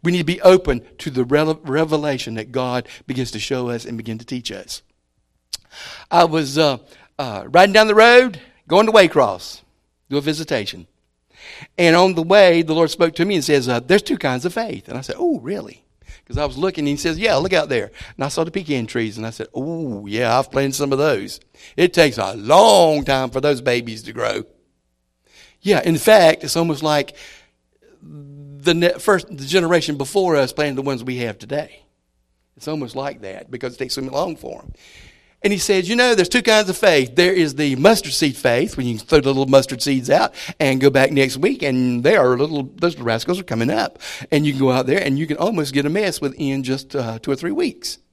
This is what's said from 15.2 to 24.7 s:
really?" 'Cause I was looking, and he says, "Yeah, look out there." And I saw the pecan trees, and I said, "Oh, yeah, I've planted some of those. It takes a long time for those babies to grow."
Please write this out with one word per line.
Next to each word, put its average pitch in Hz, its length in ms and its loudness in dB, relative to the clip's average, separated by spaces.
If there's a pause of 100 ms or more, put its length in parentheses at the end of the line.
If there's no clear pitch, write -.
really?" - 460 -12 (400)
'Cause 120 120 -10
I 147 80 -2
was 131 140 -6
looking, 170 240 -2
and 143 60 0
he 143 80 -2
says, 160 200 -4
"Yeah, 196 200 0
look 180 160 -2
out 156 160 0
there." 110 240 -4 (240)
And 135 80 -6
I 143 40 -6
saw 165 140 -4
the 165 80 -4
pecan 151 360 -4
trees, 113 300 -6
and 107 80 -10
I 113 60 -10
said, 110 240 -12
"Oh, 139 520 -8
yeah, 113 300 0
I've 135 140 -2
planted 135 240 -2
some 139 160 -4
of 135 80 0
those. 139 400 -2 (380)
It 180 180 2
takes 143 240 4
a 98 160 -4
long 156 680 6
time 131 260 -2
for 131 100 -4
those 139 200 0
babies 120 420 -4
to 110 100 -16
grow." 110 300 -4 (1160)